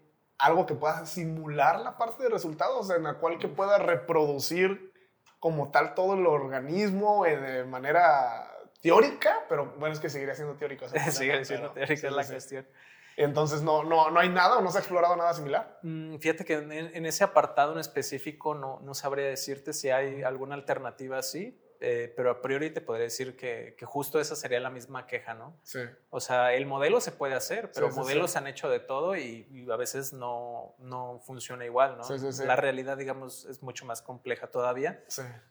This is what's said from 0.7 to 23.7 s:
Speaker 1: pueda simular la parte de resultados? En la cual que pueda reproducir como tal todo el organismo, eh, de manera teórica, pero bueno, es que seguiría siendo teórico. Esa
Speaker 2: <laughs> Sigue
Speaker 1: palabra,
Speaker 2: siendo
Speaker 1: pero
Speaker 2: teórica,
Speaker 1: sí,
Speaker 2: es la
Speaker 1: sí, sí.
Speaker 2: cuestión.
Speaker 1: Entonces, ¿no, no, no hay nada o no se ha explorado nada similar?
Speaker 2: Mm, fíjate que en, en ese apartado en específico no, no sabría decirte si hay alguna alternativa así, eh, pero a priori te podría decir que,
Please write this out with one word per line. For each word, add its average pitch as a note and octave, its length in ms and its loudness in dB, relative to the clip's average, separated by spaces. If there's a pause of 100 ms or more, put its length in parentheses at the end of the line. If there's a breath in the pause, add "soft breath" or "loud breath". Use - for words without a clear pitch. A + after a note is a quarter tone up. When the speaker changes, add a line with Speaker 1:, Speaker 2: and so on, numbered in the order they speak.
Speaker 1:
pueda D#3 320 -2
simular D#3+ 720 0
la B3 180 -8
parte A3+ 260 -4
de B3 60 2
resultados? F#3+ 600 -2
En E3+ 120 2
la D3 120 -4
cual E3 240 -2
que G3+ 80 -2
pueda G3 320 4
reproducir E3 1120 2 (460 soft breath)
como D#3 320 -2
tal D#3 240 4
todo F#3 180 2
el F#3+ 140 2
organismo, F3+ 1000 2
eh, D3+ 120 4
de C3 280 -4
manera C3 840 4 (300)
teórica, C#4+ 680 6
pero C#3+ 300 -2
bueno, D#3 140 -2
es D3+ 60 -6
que D#3+ 100 -4
seguiría C#3 260 -6
siendo D3 200 -8
teórico. C#3 300 -8
Esa B2 80 -8
Speaker 2:
<laughs> D3+ 180 0
Sigue C3 200 0
Speaker 1:
palabra, C3+ 140 0
Speaker 2:
siendo C3+ 280 -6
Speaker 1:
pero C#3 140 -4
Speaker 2:
teórica, D3 140 0
Speaker 1:
sí, D3 60 -4
Speaker 2:
es C#3 60 -2
la C#3 100 0
Speaker 1:
sí, C3+ 40 -10
sí. C3 60 -10
Speaker 2:
cuestión. C3+ 340 -10 (500 loud breath)
Speaker 1:
Entonces, D3 440 2
¿no, D#3 220 4
no, D#3+ 280 6
no E3+ 80 8
hay F3+ 100 6
nada F#3 280 6
o G#3+ 40 4
no F#3 100 2
se G3 60 0
ha F#3+ 40 2
explorado F3 340 4
nada E3+ 180 2
similar? D#3 500 -4
Speaker 2:
Mm, D#3+ 340 -8
fíjate D#3+ 280 -2
que E3 100 -2
en, D3+ 160 -6
en E3 340 -8
ese D#3+ 180 0
apartado D3 500 4
en E3 60 -6
específico D3 760 -6
no, C3+ 260 -10
no C#3 120 -12
sabría C#3 320 -4
decirte C#3 480 -6
si C#3 160 -2
hay C3+ 320 0
alguna C3 340 -4
alternativa C3 640 -6
así, F#3 400 -8 (200)
eh, A#2+ 380 -2
pero B2 140 2
a A#2+ 100 -6
priori C#3 300 -2
te D#3 100 -8
podría A#2 240 -4
decir B2+ 320 -8
que, A#2 400 -10